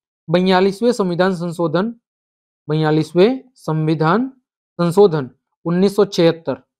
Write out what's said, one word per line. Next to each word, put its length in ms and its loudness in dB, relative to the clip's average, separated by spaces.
बयालीसवें 640 2
संविधान 440 -2
संशोधन, 580 -4
बयालीसवें 760 0
संविधान 720 -2
संशोधन 520 2
उन्नीस 320 0
सौ 100 2
छिहत्तर, 480 0